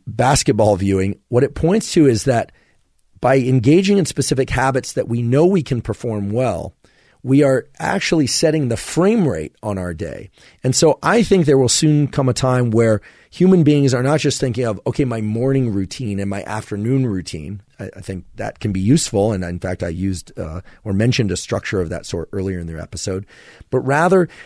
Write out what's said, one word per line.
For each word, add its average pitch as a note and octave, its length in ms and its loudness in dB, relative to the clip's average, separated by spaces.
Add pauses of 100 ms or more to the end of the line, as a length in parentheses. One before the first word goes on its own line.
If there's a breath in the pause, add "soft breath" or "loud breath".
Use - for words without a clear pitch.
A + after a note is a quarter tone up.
basketball A2+ 720 2
viewing, F#2+ 520 0
what B2 160 2
it - 100 -4
points G3 380 0
to D#3 140 6
is A#2 180 2
that A#2 280 -2 (680)
by C3 160 2
engaging C#3 640 4
in E3 80 2
specific C3 420 -2
habits B2+ 460 -2
that - 140 -4
we A#2 120 -2
know B2 240 2
we F#3 180 2
can B2 200 -4
perform G#2 480 -6
well, G2+ 440 -4 (480 soft breath)
we C3+ 200 4
are C3+ 240 2 (120)
actually D3+ 480 0
setting D3+ 420 0
the A#2 100 -2
frame F#3+ 500 0
rate D#2+ 340 -4
on G#2 140 -4
our F2+ 160 -6
day. D#2+ 380 -10 (340 soft breath)
And C3 100 0
so D#3 280 4
I G3+ 200 2
think F#3 220 2
there C3+ 140 4
will B2+ 100 4
soon D3 400 2
come C3+ 220 0
a A#2+ 40 -2
time B2+ 360 0
where A2 320 2 (280 loud breath)
human F#3 320 4
beings C#3+ 300 4
are B2 100 -2
not C#3+ 180 2
just C#3 200 -2
thinking B2+ 240 -2
of, G#2+ 220 -4
"Okay, A#2+ 180 -2
my A#2+ 160 -4
morning A#2+ 500 0
routine G2+ 480 -6
and G2 120 -4
my G2 140 -8
afternoon A2 640 -2
routine." F#2 540 -8 (180)
I, G2 160 -12
I G#2 60 -18
think F#2+ 240 -10 (120)
that G#2+ 240 -10
can G#2+ 120 -2
be F#2+ 80 -2
useful. A2 520 2
And F#2 120 -4
in F2 140 -8
fact, F#2 240 -6
I F2+ 60 -4
used, F2+ 500 -6
uh, E2 240 -10 (200 soft breath)
or G2+ 120 -4
mentioned A2 360 0
a F2+ 60 -2
structure - 460 -4
of E2 80 -6
that E2+ 160 -10
sort E2 260 -8
earlier F#2+ 260 -4
in E2+ 80 -8
their D#2+ 140 -10
episode, F#2+ 460 -8 (420 loud breath)
but B2+ 120 0
rather E3 480 2 (180 loud breath)